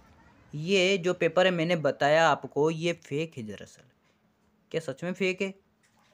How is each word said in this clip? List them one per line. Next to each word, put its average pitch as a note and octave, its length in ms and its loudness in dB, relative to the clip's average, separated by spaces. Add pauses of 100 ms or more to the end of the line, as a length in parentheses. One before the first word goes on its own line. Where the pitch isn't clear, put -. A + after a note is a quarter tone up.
(540)
ये F#3 440 2
जो F3+ 180 0
पेपर F3 300 2
है F#3 80 2
मैंने E3+ 240 0
बताया D3 500 2
आपको, C#3+ 440 0
ये E3+ 300 -4
फेक D#3+ 360 -8
है A#2+ 80 -10
दरअसल। - 380 -16 (880)
क्या D#3+ 120 -4
सच - 200 -12
में F3+ 100 -6
फेक F#3 280 -4
है? F#3+ 120 -6 (600)